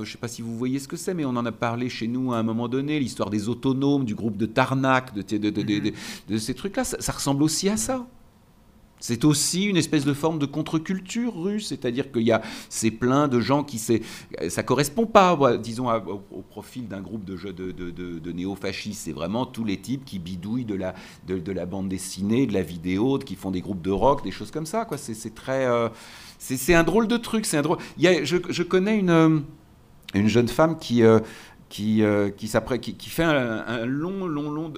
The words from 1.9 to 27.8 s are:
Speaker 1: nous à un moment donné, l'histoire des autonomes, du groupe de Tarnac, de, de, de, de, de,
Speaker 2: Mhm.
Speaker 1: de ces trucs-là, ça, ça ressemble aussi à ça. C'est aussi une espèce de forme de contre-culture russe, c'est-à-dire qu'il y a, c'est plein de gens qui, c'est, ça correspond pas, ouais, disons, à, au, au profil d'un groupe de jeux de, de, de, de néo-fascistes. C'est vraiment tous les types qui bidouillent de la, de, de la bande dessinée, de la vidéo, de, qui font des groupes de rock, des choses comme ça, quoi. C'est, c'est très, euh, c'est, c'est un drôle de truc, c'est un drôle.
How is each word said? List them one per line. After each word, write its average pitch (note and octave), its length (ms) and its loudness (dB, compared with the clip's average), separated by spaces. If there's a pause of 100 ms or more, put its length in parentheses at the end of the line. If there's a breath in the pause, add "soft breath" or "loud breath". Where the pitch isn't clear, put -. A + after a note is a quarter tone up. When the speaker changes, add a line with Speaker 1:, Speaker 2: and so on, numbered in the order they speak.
Speaker 1:
nous B2+ 260 -2
à A2+ 40 0
un A2+ 60 0
moment A2+ 240 0
donné, C#3 320 -2
l'histoire A2 320 -2
des G#2+ 180 0
autonomes, C3+ 560 2
du G#2+ 80 -2
groupe G2+ 240 -4
de A2 80 0
Tarnac, C3 680 0
de, G2 100 -6
de, G#2 260 -2
de, - 0 -
de, G#2 140 -2
de, G#2 260 0
Speaker 2:
Mhm. G2+ 40 -4 (360 loud breath)
Speaker 1:
de A2 80 0
ces A2+ 160 -4
trucs-là, G3+ 300 -4
ça, - 160 -6
ça - 120 -4
ressemble C#3 300 0
aussi D#3 260 2
à G#3+ 100 2
ça. B3+ 280 -2 (960)
C'est A#2 240 0
aussi D3+ 400 4
une G3+ 100 2
espèce D3+ 300 2
de C#3+ 80 2
forme D#3+ 260 0
de C#3+ 60 -2
contre-culture F#3 880 -4
russe, G3+ 320 -4
c'est-à-dire C3 420 -4
qu'il A#2 120 0
y A2+ 100 4
a, A2 100 4 (280 loud breath)
c'est - 200 0
plein B2+ 380 2
de B2 140 4
gens C#3+ 240 2
qui, A#2+ 120 -8
c'est, A2 240 2 (460 loud breath)
ça G#2 160 -2
correspond C#3+ 420 2
pas, F#3+ 300 8
ouais, C3+ 220 4
disons, A#2 320 -4
à, A2+ 80 2
au, G2 340 -8
au G2 100 -12
profil G#2+ 460 -14
d'un G2 140 -10
groupe F#2+ 240 -10
de F#2+ 100 -8
jeux F#2+ 160 -10
de, F#2 220 -8
de, F2 180 -8
de, F2 280 -8
de E2+ 120 -8
néo-fascistes. F#2+ 720 -6
C'est D#2+ 80 -8
vraiment F#2 340 -2
tous A2+ 200 -6
les G2 100 -2
types C3+ 300 -6
qui G2 140 -10
bidouillent F#2+ 440 -6
de G#2+ 120 -4
la, F#2 200 -4 (320 loud breath)
de, F#2+ 100 -2
de F2+ 140 -6
la F2 140 -4
bande F#2+ 240 -4
dessinée, G2+ 580 0
de G#2+ 60 -2
la F#2+ 80 2
vidéo, F#2 560 0
de, - 80 -6
qui G2 100 -10
font F#2+ 160 -6
des F#2 80 -2
groupes F2 220 -6
de F#2 100 -2
rock, A#2 320 2
des F#2+ 80 -6
choses - 200 -10
comme D#3 140 -6
ça, A3 200 -4
quoi. D3+ 120 -6
C'est, A#2 180 -10
c'est A2 200 -12
très, C3+ 300 -2
euh, A#2+ 240 2 (500 loud breath)
c'est, - 160 -6
c'est F3 180 2
un E3 100 8
drôle G3 260 4
de A#3 80 2
truc, A3 280 -2
c'est D#3+ 120 0
un D3 40 4
drôle. D#3+ 180 0 (180 loud breath)